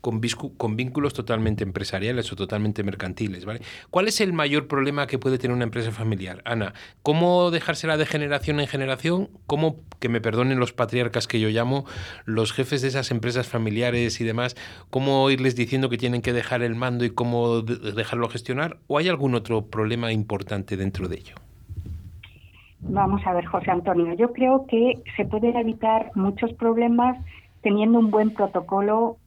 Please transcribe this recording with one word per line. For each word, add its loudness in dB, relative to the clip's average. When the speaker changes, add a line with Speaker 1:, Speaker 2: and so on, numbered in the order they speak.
Speaker 1:
con -2
viscu-, -4
con -2
vínculos -2
totalmente -2
empresariales -4
o -8
totalmente -2
mercantiles, -6
¿vale? -10
¿Cuál 2
es 0
el 2
mayor 0
problema 0
que -2
puede 0
tener 0
una 0
empresa -2
familiar, -4
Ana? -2
¿Cómo 4
dejársela 0
de 2
generación 0
en 0
generación? -2
¿Cómo, 0
que -2
me 2
perdonen 2
los 0
patriarcas 0
que 0
yo 4
llamo, 0
los 0
jefes -2
de 0
esas -2
empresas 0
familiares 0
y 0
demás, -2
cómo 4
irles 2
diciendo 0
que -2
tienen 0
que 0
dejar 0
el 0
mando -2
y 2
cómo 0
de-, -4
dejarlo -2
gestionar? -4
¿O 0
hay 2
algún 2
otro 0
problema -2
importante -2
dentro -2
de -4
ello? -16
Speaker 2:
Vamos 0
a 0
ver, 0
José -2
Antonio, 2
yo 2
creo 4
que 2
se -2
pueden 0
evitar 0
muchos 0
problemas 4
teniendo 4
un 6
buen 4
protocolo 0